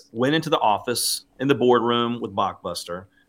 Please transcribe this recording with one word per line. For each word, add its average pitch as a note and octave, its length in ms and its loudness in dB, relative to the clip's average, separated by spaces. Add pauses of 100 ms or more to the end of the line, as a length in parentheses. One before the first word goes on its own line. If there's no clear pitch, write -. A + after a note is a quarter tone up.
(120)
went B2+ 220 0
into D#3+ 160 -2
the D3+ 80 2
office - 680 -2 (120)
in C3+ 100 -2
the C#3 60 6
boardroom A#2+ 640 2
with G#2+ 140 -8
Blockbuster, F#2 720 -6 (220)